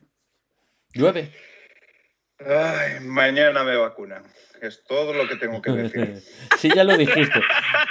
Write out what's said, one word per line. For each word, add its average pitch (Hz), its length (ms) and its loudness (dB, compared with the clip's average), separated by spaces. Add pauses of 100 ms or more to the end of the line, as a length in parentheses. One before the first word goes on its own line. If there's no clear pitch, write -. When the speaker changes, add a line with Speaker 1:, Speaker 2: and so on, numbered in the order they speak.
(920)
Speaker 1:
¿Llueve? 151 400 0 (1080)
Speaker 2:
Ay, 147 640 -2
mañana 135 600 2
me 127 140 -2
vacunan. 98 480 -4 (360)
Es 110 220 -14
todo 147 300 -4
lo 135 160 -2
que 127 80 -8
tengo 113 260 -8
que 135 80 -2
decir. 113 520 -4 (160)
Speaker 1:
<laughs> - 200 0
Sí, 156 160 2
ya 190 80 8
lo 190 140 6
dijiste. 147 440 2 (500)